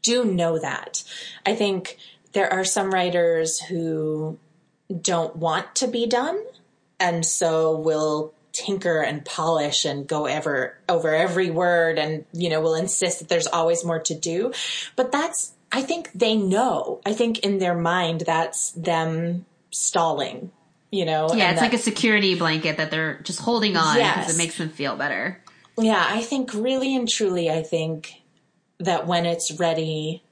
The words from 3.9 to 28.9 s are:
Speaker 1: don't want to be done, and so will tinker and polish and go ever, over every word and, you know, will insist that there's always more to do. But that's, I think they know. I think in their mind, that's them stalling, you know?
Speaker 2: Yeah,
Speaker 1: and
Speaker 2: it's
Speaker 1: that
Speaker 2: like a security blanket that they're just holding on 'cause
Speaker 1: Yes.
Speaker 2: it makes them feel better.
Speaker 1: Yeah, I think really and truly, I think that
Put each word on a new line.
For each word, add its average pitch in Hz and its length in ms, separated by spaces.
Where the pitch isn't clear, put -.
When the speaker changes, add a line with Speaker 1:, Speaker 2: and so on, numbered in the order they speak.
Speaker 1:
don't 170 360
want 165 400
to 269 120
be 233 180
done, 277 360
and 170 240
so 160 520
will 156 580
tinker 180 480
and 147 240
polish 160 600
and 143 220
go 151 200
ever, 139 500
over 160 260
every 175 360
word 165 480
and, 156 340
you 170 180
know, 156 100
will 160 140
insist 180 460
that 160 80
there's 165 180
always 165 380
more 165 160
to 160 140
do. 175 380
But 254 160
that's, 320 400
I 262 100
think 339 320
they 220 220
know. 196 720
I 208 80
think 233 260
in 196 180
their 180 180
mind, 170 500
that's 165 460
them 165 720
stalling, 156 800
you 190 160
know? 160 260
Speaker 2:
Yeah, 196 120
Speaker 1:
and 175 80
Speaker 2:
it's 160 80
Speaker 1:
that 233 60
Speaker 2:
like 220 80
a 233 40
security 208 560
blanket 160 420
that 156 140
they're 156 320
just - 180
holding 220 360
on 156 180
'cause - 40
Speaker 1:
Yes. 190 360
Speaker 2:
it - 40
makes 165 200
them 160 100
feel 147 280
better. 143 440
Speaker 1:
Yeah, 220 280
I 214 160
think 262 300
really 262 420
and 247 140
truly, 180 420
I 160 120
think 160 580
that 175 260